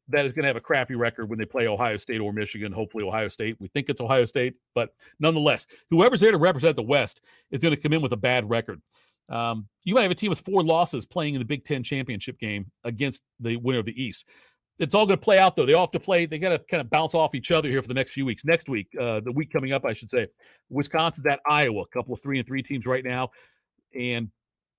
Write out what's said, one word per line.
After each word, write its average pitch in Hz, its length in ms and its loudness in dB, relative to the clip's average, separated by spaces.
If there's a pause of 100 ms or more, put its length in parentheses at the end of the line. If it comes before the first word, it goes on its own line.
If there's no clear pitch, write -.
that 143 180 2
is 131 80 -4
gonna 147 140 0
have 123 100 0
a 117 40 -8
crappy 131 340 0
record 117 340 -2
when 113 80 -6
they - 80 -4
play 120 220 0
Ohio 107 300 0
State 113 220 -6
or 104 140 -4
Michigan, 107 380 -6
hopefully 107 320 -6
Ohio 104 240 -2
State. 110 320 -6
We 95 80 -12
think 139 200 -6
it's 131 140 -4
Ohio 123 240 4
State, 123 300 -2 (180)
but 117 160 -2 (300)
nonetheless, 151 480 2 (240)
whoever's 220 300 6
there 220 100 8
to 190 60 4
represent 156 380 4
the 123 80 -2
West 120 380 0 (300)
is 107 100 -4
gonna 156 160 4
come 151 160 0
in 160 80 2
with 127 120 0
a 117 40 0
bad 120 320 0
record. 113 320 -2 (480)
Um, 117 380 -4 (160)
you 180 100 0
might 247 80 6
have 190 100 2
a 175 40 -4
team 208 160 -2
with 160 100 -2
four 190 220 0
losses 160 420 2
playing 147 300 -4
in 131 40 -2
the 120 60 -4
Big 127 180 -6
Ten 135 200 -4
championship 123 560 -8
game 101 300 -6 (140)
against 120 380 -4 (180)
the 117 180 -4
winner 120 220 -2
of 104 60 -2
the 117 160 -8
East. 113 240 -10 (540)
It's 170 160 0
all 214 100 4
gonna 190 120 4
play 202 200 4
out, 190 180 6
though. 151 100 2
They 135 80 6
all 175 120 6
have - 60 -4
to 170 80 -4
play. 175 260 2
They 156 140 -6
gotta 175 180 0
kinda 151 280 -4
bounce 151 280 0
off 156 220 2
each - 160 -6
other 156 180 2
here 131 120 0
for 113 80 -6
the 123 40 -6
next 127 200 -2
few 139 120 -4
weeks. 117 200 -4
Next 165 240 0
week, 110 180 -4 (100)
uh, 120 220 -2
the 117 120 -6
week 147 200 -4
coming 135 220 -2
up, 135 120 -2
I 120 80 -2
should 110 160 -14
say, 117 180 0 (420)
Wisconsin's 147 580 -2
at 143 180 0
Iowa, 143 360 2
a - 80 -8
couple 123 240 -6
of 113 80 -10
three 139 180 -4
and 120 80 -4
three 135 160 -6
teams 131 220 -6
right 127 180 0
now. 127 260 -4 (640)
And, 120 380 -4 (480)